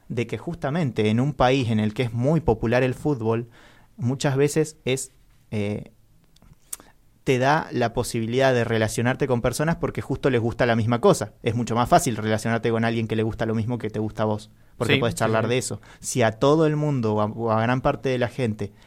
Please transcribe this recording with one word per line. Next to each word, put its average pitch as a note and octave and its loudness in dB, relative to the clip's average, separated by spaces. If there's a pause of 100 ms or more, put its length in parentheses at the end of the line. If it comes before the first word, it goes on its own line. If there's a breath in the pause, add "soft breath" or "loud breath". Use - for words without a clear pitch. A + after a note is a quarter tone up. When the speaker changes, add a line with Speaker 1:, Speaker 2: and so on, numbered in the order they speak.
Speaker 1:
de A#2+ -4
que A#2 -8
justamente C#3+ -2
en A2+ 2
un C#3+ 0
país C3 2
en A2 2
el G#2+ 0
que - -2
es A#2 -4
muy C3 2
popular A2+ 2
el B2+ 0
fútbol, A#2 -2 (480 loud breath)
muchas C3+ -2
veces D3 0
es, C3 -4 (400)
eh, G#2 -6 (1300 loud breath)
te C3 2
da C#3 2
la A#2 0
posibilidad B2 0
de A#2+ 2
relacionarte A#2 0
con A#2 0
personas D3+ -2
porque C#3+ -4
justo - -2
les B2 2
gusta A#2 0
la A#2+ 4
misma A#2 0
cosa. E3+ 2 (100)
Es A#2 0
mucho A#2 -2
más A#2+ 2
fácil D#3+ 4
relacionarte A2 0
con A2+ 0
alguien A#2 -2
que A2 -4
le A2 0
gusta A2 -2
lo A2 -2
mismo A#2 -2
que A2 -6
te A2 -6
gusta A2 -2
a - 2
vos, G#2+ -2 (260 soft breath)
porque A#2+ 0
Speaker 2:
Sí, C3+ 4
Speaker 1:
podés A#2 0
Speaker 2:
sí, - -10
Speaker 1:
charlar A2 2
Speaker 2:
sí. A2 -2
Speaker 1:
de B2+ 2
eso. A#2 -6 (200 loud breath)
Si - -2
a A2 4
todo D3 4
el D3+ 0
mundo C#3 0
o G#2+ 2
a, G#2+ 2
o A2+ -2
a A2 2
gran B2 2
parte C3+ -2
de B2+ 0
la A#2+ 0
gente G#2+ -4 (140)